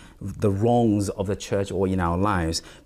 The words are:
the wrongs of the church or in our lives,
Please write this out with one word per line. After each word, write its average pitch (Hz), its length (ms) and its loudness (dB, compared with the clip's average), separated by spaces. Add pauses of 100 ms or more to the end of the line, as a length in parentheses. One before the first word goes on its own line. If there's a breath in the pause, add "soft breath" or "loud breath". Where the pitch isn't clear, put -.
(200 loud breath)
the 98 300 -2
wrongs 107 600 2
of 98 160 -4
the 98 100 -4
church 98 340 -4
or 95 160 0
in 95 140 0
our 85 160 0
lives, 90 460 0 (240 loud breath)